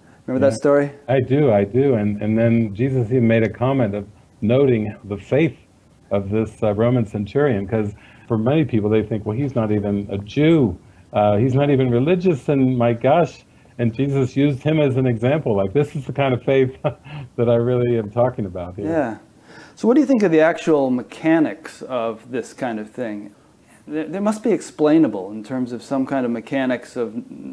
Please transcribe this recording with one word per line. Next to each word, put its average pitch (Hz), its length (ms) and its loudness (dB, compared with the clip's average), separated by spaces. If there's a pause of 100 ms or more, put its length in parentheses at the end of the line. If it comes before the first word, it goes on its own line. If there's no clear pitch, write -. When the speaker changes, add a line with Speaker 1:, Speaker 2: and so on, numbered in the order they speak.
(260)
Speaker 1:
Remember 131 200 0
that 139 80 4
Speaker 2:
Yeah. - 40 -10
Speaker 1:
story? 143 320 2 (180)
Speaker 2:
I 135 120 2
do, 127 320 2
I 101 120 4
do. 131 320 2
And, 104 260 -2
and 110 160 0
then 113 360 2
Jesus 127 360 -2
even 123 180 2
made 113 140 4
a 110 80 2
comment 123 440 -2
of 101 120 -8 (340)
noting 113 540 2 (100)
the 101 140 -8
faith 139 360 0 (560)
of 98 200 -2
this, 110 320 -4
uh, 107 120 0
Roman 120 300 2
centurion, 104 640 -2
'cause 104 280 -4 (320)
for 113 120 -2
many 139 260 2
people, 107 240 0
they 110 140 2
think, 107 240 -6
"Well, 107 100 -4
he's 135 180 -4
not 110 160 0
even 101 400 -2
a 98 60 -6
Jew. 139 600 2 (340)
Uh, 104 240 4
he's 123 180 2
not 143 140 2
even 131 220 2
religious, 165 580 0
and 131 300 2
my 117 160 2
gosh." 147 500 0 (340)
And 117 140 0
Jesus 135 420 -2
used 139 280 0
him 156 180 2
as 135 160 2
an 131 100 0
example. 123 480 0
Like, 98 200 0
this 147 200 0
is 135 120 -8
the 135 80 -8
kind 139 180 0
of - 100 -2
faith 135 360 2
<laughs> 139 580 -10
that 120 140 2
I 117 60 4
really 120 420 0
am 104 120 -4
talking 117 360 -2
about 90 300 -10
here. - 100 -8
Speaker 1:
Yeah. 139 320 -4 (560)
So - 120 -4
what 226 80 4
do 302 60 4
you 277 60 2
think 240 160 2
of 175 100 2
the 156 80 6
actual 156 480 2
mechanics 127 920 -2
of 117 480 -6
this 123 240 -8
kind 113 260 -6
of 107 80 -12
thing? 107 460 -10 (520)
There, 156 220 -6
there 185 140 -8
must 214 200 -2
be 226 100 0
explainable 147 800 2
in 107 140 -12
terms 127 280 -4
of 113 100 -10
some 135 240 -4
kind 135 180 -2
of 120 80 -2
mechanics 127 640 -4
of, 117 260 -6 (300)